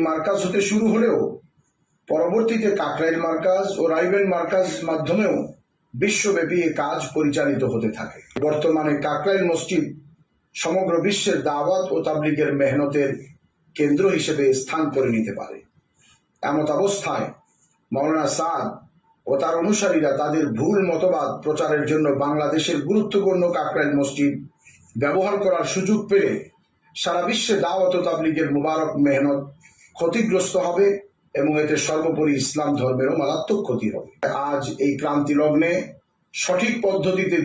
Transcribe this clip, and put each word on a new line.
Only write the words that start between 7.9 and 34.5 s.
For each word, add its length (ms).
থাকে। 220
বর্তমানে 520
কাকরাইল 460
মসজিদ 340
সমগ্র 460
বিশ্বের 420
দাওয়াত 420
ও 80
তাবলিগের 500
মেহনতের 560
কেন্দ্র 280
হিসেবে 360
স্থান 300
করে 160
নিতে 300
পারে। 180
এমত 280
অবস্থায় 560
মৌলানা 360
সাদ 380
ও 100
তার 260
অনুসারীরা 540
তাদের 260
ভুল 180
মতবাদ 400
প্রচারের 420
জন্য 240
বাংলাদেশের 720
গুরুত্বপূর্ণ 680
কাকরাইল 480
মসজিদ 340
ব্যবহার 400
করার 280
সুযোগ 240
পেলে 240
সারা 260
বিশ্বে 340
দাওয়াত 300
ও 60
তাবলিগের 540
মুবারক 420
মেহনত 420
ক্ষতিগ্রস্ত 600
হবে 300
এবং 180
এতে 140
সর্বোপরি 580
ইসলাম 400
ধর্মেরও 460
মারাত্মক 460
ক্ষতি 280
হবে। 160